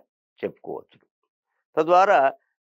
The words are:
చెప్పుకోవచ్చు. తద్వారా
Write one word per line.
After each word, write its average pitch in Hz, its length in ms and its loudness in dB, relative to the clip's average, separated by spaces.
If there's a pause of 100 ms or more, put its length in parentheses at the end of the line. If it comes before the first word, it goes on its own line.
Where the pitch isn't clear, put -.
(440)
చెప్పుకోవచ్చు. - 560 -16 (800)
తద్వారా 165 560 2 (300)